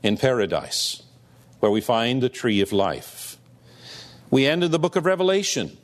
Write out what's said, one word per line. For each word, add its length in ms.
in 160
paradise, 840
where 120
we 100
find 420
the 60
tree 320
of 120
life. 640
We 160
end 160
in 80
the 80
book 160
of 100
Revelation 800